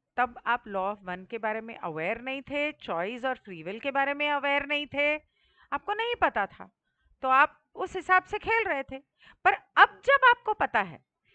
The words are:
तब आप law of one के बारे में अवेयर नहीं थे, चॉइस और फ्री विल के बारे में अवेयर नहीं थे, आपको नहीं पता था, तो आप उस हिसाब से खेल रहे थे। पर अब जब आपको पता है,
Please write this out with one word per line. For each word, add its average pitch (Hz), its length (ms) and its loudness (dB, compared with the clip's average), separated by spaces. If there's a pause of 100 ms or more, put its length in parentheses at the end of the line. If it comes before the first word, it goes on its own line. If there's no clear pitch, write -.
(160)
तब 247 300 -2
आप 240 180 -2
law 196 320 -4
of 196 120 -14
one 185 220 -10
के 226 80 -8
बारे 214 220 -4
में 226 160 -14
अवेयर 175 440 -6
नहीं 269 220 -10
थे, 294 300 -6
चॉइस 220 520 -6
और 254 120 -2
फ्री 175 260 -16
विल 196 180 -10
के 277 100 -6
बारे 277 240 -2
में 294 160 -2
अवेयर 285 360 -2
नहीं 294 200 -4
थे, 294 300 -2 (560)
आपको 339 220 -6
नहीं 453 260 -4
पता 220 260 0
था, - 240 -18 (520)
तो 262 60 -2
आप 269 340 4 (120)
उस 370 220 -8
हिसाब 370 260 4
से 415 160 -6
खेल 453 260 0
रहे 294 180 -2
थे। 269 160 -14 (460)
पर 392 80 6
अब - 520 4
जब 554 140 6 (100)
आपको 480 260 2
पता 233 260 0
है, 170 240 -6 (300)